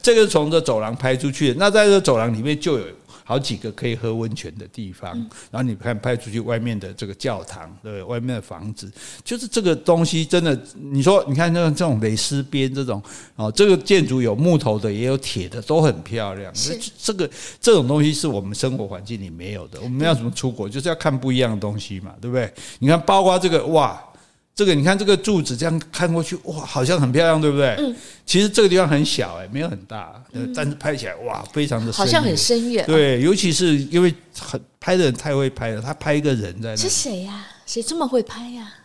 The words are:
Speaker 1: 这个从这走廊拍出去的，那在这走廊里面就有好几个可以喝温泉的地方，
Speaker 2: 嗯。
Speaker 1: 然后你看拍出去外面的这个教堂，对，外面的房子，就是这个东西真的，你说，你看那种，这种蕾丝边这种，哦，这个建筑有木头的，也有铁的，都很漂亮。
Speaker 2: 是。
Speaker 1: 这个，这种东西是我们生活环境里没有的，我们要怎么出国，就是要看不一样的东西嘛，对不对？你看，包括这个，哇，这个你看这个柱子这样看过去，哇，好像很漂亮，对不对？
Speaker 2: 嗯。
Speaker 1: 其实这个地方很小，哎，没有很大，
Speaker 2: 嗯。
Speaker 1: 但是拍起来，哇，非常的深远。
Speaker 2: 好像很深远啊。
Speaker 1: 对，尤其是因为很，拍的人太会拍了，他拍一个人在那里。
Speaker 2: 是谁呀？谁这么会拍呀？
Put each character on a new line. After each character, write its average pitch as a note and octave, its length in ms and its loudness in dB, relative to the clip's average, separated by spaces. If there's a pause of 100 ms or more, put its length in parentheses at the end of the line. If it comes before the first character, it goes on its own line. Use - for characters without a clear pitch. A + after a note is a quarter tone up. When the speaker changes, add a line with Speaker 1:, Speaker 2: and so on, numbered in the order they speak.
Speaker 1:
这 A#3 140 6
个 A3 120 6
从 D3+ 220 2
这 E3 100 4
走 B2 220 0
廊 A2 120 -4
拍 C3 220 0
出 C3+ 160 -2
去 C#3 180 0
的， B2+ 80 0
那 G3 120 4
在 G#3 160 6
这 G3 160 6
走 C#3 160 4
廊 A2+ 160 0
里 A2 80 -4
面 D3 180 -2
就 D3 200 0
有 F#2 60 -6 (400)
好 A#2+ 120 -2
几 C3+ 200 -4
个 A2+ 160 -8
可 - 120 -10
以 A#2 100 -2
喝 A2+ 200 -4
温 A2+ 180 -6
泉 E2 240 -12
的 G#2 100 -14
地 G2 260 -12
方， F2+ 200 -14
Speaker 2:
嗯。 A#2 160 -8 (220)
Speaker 1:
然 A2+ 100 -4
后 B2+ 60 0
你 A2 80 -4
看 A#2+ 240 -6
拍 B2+ 160 -2
出 A2+ 160 -10
去 A2+ 80 -4
外 A2+ 180 -4
面 A2+ 220 -4
的 F#2+ 140 -12
这 G#2+ 120 -10
个 G2 80 -10
教 G2+ 300 -6
堂， E2 260 -16 (140)
对， G#2 200 -12
外 A#2 140 -6
面 B2 180 -6
的 G#2+ 60 -8
房 F#2+ 320 -12
子， - 160 -14 (360)
就 A#3+ 120 -6
是 B3+ 80 -10
这 A3+ 160 -2
个 F3 140 2
东 E3 300 2
西 D#3+ 200 0
真 F3 160 2
的， D3+ 160 0 (160)
你 C#3 300 -2
说， F#3 240 6
你 C#3 80 0
看 E3 160 2
那 E3+ 140 2
种， D3+ 100 2
这 F3+ 80 0
种 C3+ 160 2
蕾 A2 160 0
丝 C#3 280 -2
边 C3+ 300 -2
这 C3+ 120 -4
种， G#2 180 -6 (320)
哦， G#2+ 160 -4
这 G3 140 4
个 G3 100 8
建 E3+ 320 2
筑 C3 140 0
有 A#2 120 2
木 D#3+ 240 4
头 G#2+ 220 0
的， G#2+ 120 -2
也 G#2+ 140 -4
有 C3+ 120 0
铁 F#2 320 -6
的， A#2 140 -10
都 D#3 180 2
很 A2 200 2
漂 G#2 340 -6
亮。 F#2+ 200 -12
Speaker 2:
是。 E3 240 -4 (180)
Speaker 1:
这 - 160 -4
个， F#3 160 -2 (300)
这 A#3 140 6
种 D3+ 140 6
东 D3 140 2
西 D3+ 120 4
是 D3+ 120 -4
我 A2+ 140 -2
们 G2 160 -8
生 C3 220 -2
活 G#2 100 -6
环 F#2+ 160 -12
境 G#2+ 180 -10
里 F#2+ 80 -12
没 E2+ 220 -12
有 G2+ 160 -12
的， - 160 -18
我 B2 60 -8
们 B2+ 160 -4
要 E3 100 4
怎 A2+ 80 -4
么 A#2 80 -2
出 - 180 -4
国， G#2 200 -6
就 B2+ 100 -8
是 C#3 80 -4
要 E3 80 -2
看 D#3 200 0
不 C3 140 -2
一 B2+ 80 2
样 B2 140 2
的 G#2+ 80 -2
东 G2+ 180 -4
西 G2 220 -10
嘛， F#2 220 -14
对 A#2+ 100 -8
不 B2 60 0
对？ A2+ 120 -2 (300)
你 B2+ 80 2
看， E3 140 6
包 G3 200 4
括 F#3 160 6
这 F3+ 120 2
个， E3 180 2
哇， C#3+ 340 2 (520)
这 G#3 100 0
个 F#3+ 100 6
你 C#3+ 100 4
看 F#3+ 140 4
这 G3+ 60 -2
个 G3 140 4
柱 G3 240 2
子 B2+ 160 -4
这 D3 80 -2
样 E3 160 0 (100)
看 E3+ 200 0
过 E3 120 0
去， F3 200 -8
哇， D#3+ 120 -8 (100)
好 C3 200 -2
像 E3+ 140 2
很 B2+ 120 2
漂 D#3 140 4
亮， D#3+ 160 4
对 D3+ 100 4
不 C#3 60 0
对？ C3+ 220 2
Speaker 2:
嗯。 C4+ 140 -2 (320)
Speaker 1:
其 F3 160 4
实 G#3+ 80 4
这 G#3+ 140 4
个 G3+ 40 6
地 F3+ 80 4
方 F#3 120 4
很 D3 180 4
小， F#2 300 -4
哎， F#2 160 -12
没 C3 80 -6
有 E3 100 -4
很 G2 160 -8
大， G2+ 280 -14 (180)
Speaker 2:
嗯。 B2+ 240 -8
Speaker 1:
但 D3+ 100 -4
是 C#3+ 100 -2
拍 D3 200 -4
起 A2+ 100 -8
来， F2+ 100 -8 (120)
哇， G#2 240 -8
非 D3 160 0
常 A2+ 180 -2
的 A#2 60 -4
深 G3 140 0
远。 - 0 -
Speaker 2:
好 - 0 -
像 D#4+ 180 4
很 F#3 120 2
深 A#3 360 0
远 A3 120 0
啊。 - 40 -4
Speaker 1:
对， C#3+ 340 4
尤 F3 140 4
其 F#3+ 160 2
是 D#3+ 240 4 (160)
因 E3+ 100 4
为 F3+ 100 6 (280)
很， - 200 -10 (200)
拍 F3+ 160 0
的 F#3 80 4
人 C3 100 4
太 C#3+ 220 -4
会 C3+ 140 0
拍 A#2 220 -6
了， G#2+ 100 -6
他 B2+ 120 -8
拍 D#3 200 -2
一 D3 80 2
个 D3 120 2
人 G2 280 -4
在 A2+ 80 -8
那 - 20 -8
里。 A2 60 -6
Speaker 2:
是 F#4 120 -2
谁 G#3 340 -4
呀？ G3+ 220 -12 (220)
谁 A#3 160 -4
这 D#4 120 -6
么 D#4 120 -2
会 B3+ 160 0
拍 A#3+ 260 -12
呀？ A#3 240 -14 (120)